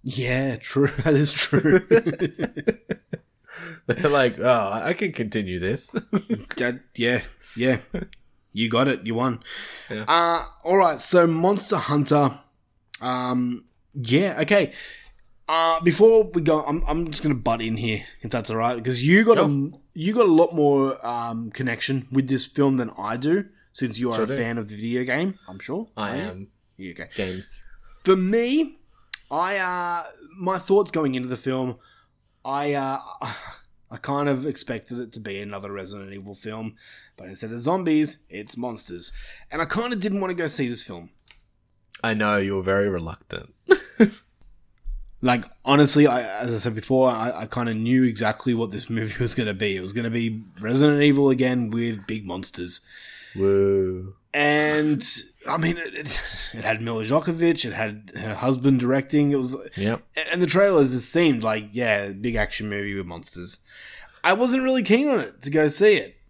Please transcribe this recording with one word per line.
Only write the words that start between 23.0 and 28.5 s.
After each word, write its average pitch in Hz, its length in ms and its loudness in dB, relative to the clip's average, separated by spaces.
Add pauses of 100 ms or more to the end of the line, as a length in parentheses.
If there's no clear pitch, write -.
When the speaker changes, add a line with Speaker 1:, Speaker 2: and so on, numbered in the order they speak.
Speaker 1:
do, 160 300 0 (260)
since 113 260 -4
you 123 140 -2
are 113 40 -2
Speaker 2:
Sure 113 100 0
Speaker 1:
a - 20 -6
Speaker 2:
do. 135 80 -4
Speaker 1:
fan 117 220 -2
of 107 100 -6
the 107 80 -14
video 117 300 -4
game. 160 420 -2
I'm 92 120 -18
sure. 190 360 -8
Speaker 2:
I 104 140 -4
Speaker 1:
Are 120 80 -6
you? 147 60 -6
Speaker 2:
am. 98 240 -12 (280)
Speaker 1:
Yeah, 95 160 -12
okay. 85 240 -14
Speaker 2:
Games. 95 480 -8 (400)
Speaker 1:
For 190 140 4
me, 233 600 0 (540)